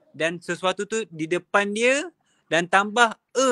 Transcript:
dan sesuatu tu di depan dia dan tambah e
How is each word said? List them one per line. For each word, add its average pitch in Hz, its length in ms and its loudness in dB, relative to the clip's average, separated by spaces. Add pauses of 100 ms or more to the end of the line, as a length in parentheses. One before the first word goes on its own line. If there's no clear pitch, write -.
(120)
dan 160 260 -4
sesuatu 185 480 -4
tu 220 240 -4
di 160 160 -8
depan 175 400 0
dia 247 400 0 (400)
dan 170 220 0
tambah 208 420 2 (220)
e 262 200 0